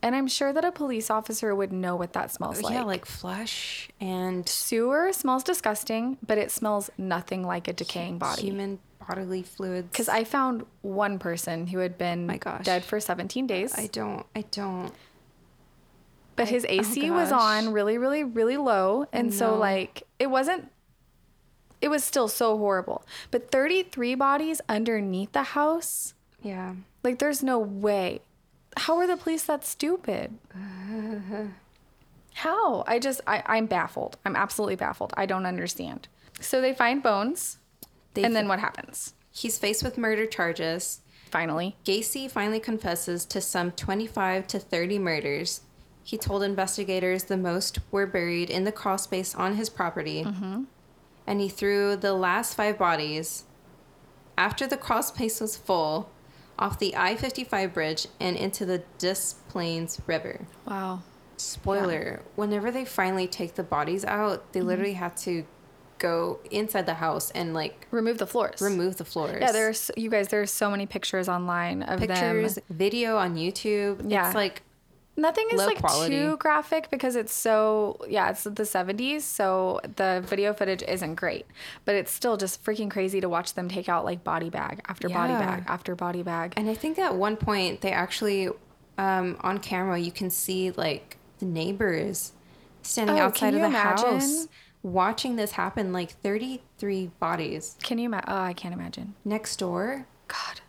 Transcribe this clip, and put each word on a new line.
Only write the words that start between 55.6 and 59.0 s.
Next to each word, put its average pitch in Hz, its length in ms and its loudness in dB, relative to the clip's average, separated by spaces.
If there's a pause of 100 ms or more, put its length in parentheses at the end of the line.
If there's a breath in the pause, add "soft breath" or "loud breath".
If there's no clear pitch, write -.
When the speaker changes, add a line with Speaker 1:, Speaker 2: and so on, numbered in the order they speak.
Speaker 2:
off - 200 0
the 196 160 0
I 180 220 2
fifty-five 220 560 -2
bridge 160 340 0 (140)
and 180 160 0
into 196 300 -2
the 180 160 0 (160)
Des 185 180 0 (320)